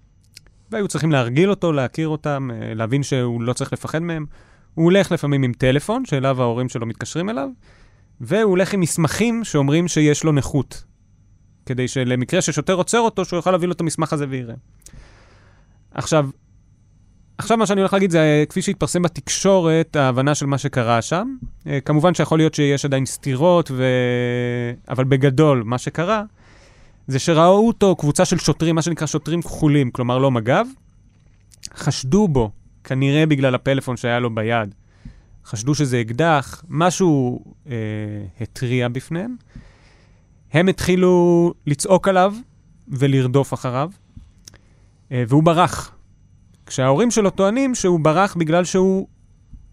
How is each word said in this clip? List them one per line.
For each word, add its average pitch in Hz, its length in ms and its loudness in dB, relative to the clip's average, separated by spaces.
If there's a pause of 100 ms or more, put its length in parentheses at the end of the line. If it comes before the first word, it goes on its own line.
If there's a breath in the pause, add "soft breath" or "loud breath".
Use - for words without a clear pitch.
(720)
והיו 214 180 -2
צריכים 156 240 -2
להרגיל 135 380 2
אותו, 175 220 0
להכיר 147 360 -2
אותם, 143 440 -4
אה, 113 220 -10
להבין 113 280 -2
שהוא 123 400 -2
לא 120 100 -2
צריך 135 200 -6
לפחד 135 300 -6
מהם. 165 240 -6 (480 soft breath)
הוא 165 100 0
הולך 180 280 4
לפעמים 143 300 0
עם 123 100 0
טלפון, 143 520 0
שאליו 131 380 -2
ההורים 120 260 -2
שלו 117 180 -8
מתקשרים 143 440 -6
אליו, 269 180 -6 (720 soft breath)
והוא 190 300 0
הולך 180 240 2
עם 196 60 0
מסמכים 208 640 0
שאומרים 151 440 0
שיש 151 360 2
לו 156 80 2
נכות, - 520 -2 (800)
כדי 127 220 -4
שלמקרה 127 540 0
ששוטר 151 320 -2
עוצר 185 260 0
אותו, 214 240 0
שהוא 175 120 -4
יוכל 170 140 -2
להביא 180 180 2
לו 175 60 -2
את 175 60 -6
המסמך 160 320 -2
הזה 147 160 -2
ויראה. 123 260 -8 (1400 soft breath)
עכשיו, 139 380 -2 (1080)
עכשיו 226 180 0
מה 220 100 2
שאני 196 140 2
הולך 190 120 0
להגיד 190 180 2
זה, 165 80 2
אה, 151 300 4
כפי 190 140 -6
שהתפרסם 175 400 -2
בתקשורת, 165 920 0
ההבנה 135 380 2
של 143 120 -4
מה 139 120 0
שקרה 117 440 0
שם. 240 340 -4 (300)
אה, 147 180 -2
כמובן 156 300 2
שיכול 160 240 0
להיות 156 160 2
שיש 143 300 0
עדיין 135 220 0
סתירות, 151 680 0
ו-, 127 100 -2 (1040)
אבל 131 160 -2
בגדול, 135 640 4
מה 123 120 -2
שקרה, 196 440 -2 (840 soft breath)
זה 131 120 -2
שראו 175 500 4
אותו 196 280 2
קבוצה 147 280 2
של 175 140 0
שוטרים, 160 360 0
מה 160 80 0
שנקרא 165 240 -4
שוטרים 160 360 -4
כחולים, 143 480 0
כלומר 123 280 -2
לא 135 120 2
מג"ב, 127 340 0 (1120)
חשדו 160 540 0
בו, 120 220 0 (340)
כנראה 139 420 0
בגלל 135 280 2
הפלאפון 131 420 -2
שהיה 120 220 -2
לו 120 160 -4
ביד, 110 400 -2 (680 soft breath)
חשדו 120 300 -4
שזה 127 260 0
אקדח, 135 680 -2
משהו, 147 720 0 (300)
אה, 120 40 -8 (640)
התריע 123 480 -4
בפניהם. 170 480 -8 (1160 soft breath)
הם 180 160 2
התחילו 175 840 4 (120)
לצעוק 180 420 0
עליו 190 260 2 (540)
ולרדוף 135 640 0
אחריו, 135 360 -4 (1200 soft breath)
אה, 123 160 -2
והוא 147 140 6
ברח. - 500 2 (760)
כשההורים 139 440 2
שלו 202 200 2
טוענים 233 440 0
שהוא 180 260 0
ברח 156 360 2
בגלל 170 280 2
שהוא, 190 440 0 (640)